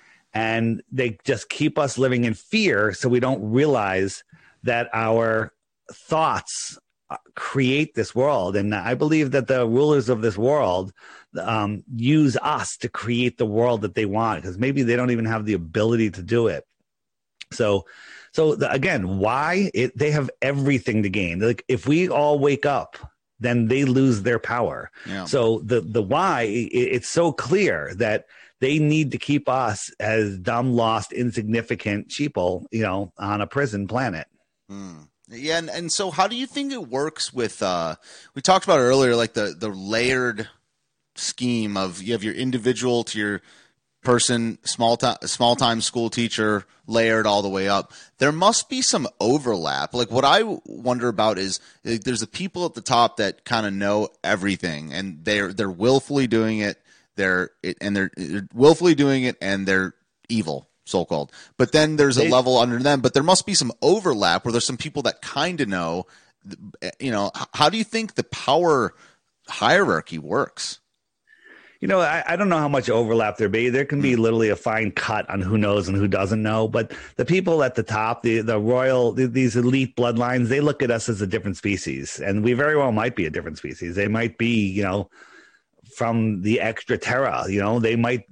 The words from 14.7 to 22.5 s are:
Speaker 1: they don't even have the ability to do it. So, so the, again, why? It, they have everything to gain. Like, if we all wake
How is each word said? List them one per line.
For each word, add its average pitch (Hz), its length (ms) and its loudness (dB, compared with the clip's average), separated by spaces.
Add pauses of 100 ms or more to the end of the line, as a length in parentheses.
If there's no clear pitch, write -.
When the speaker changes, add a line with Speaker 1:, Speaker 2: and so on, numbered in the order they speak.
Speaker 1:
they 120 140 2
don't 123 140 0
even 113 120 0
have 110 220 -2
the 107 80 0
ability 107 560 0
to 95 120 -12
do 110 260 0
it. 78 180 -4 (880)
So, 101 320 0 (480)
so 156 220 2
the, - 140 -2
again, 123 500 0
why? 151 540 0
It, 123 240 -2
they 147 140 2
have 143 180 0 (120)
everything 135 600 0
to 101 60 0
gain. 92 300 -4
Like, 113 300 0
if 127 180 -2
we 175 220 4
all 147 300 2
wake 139 260 2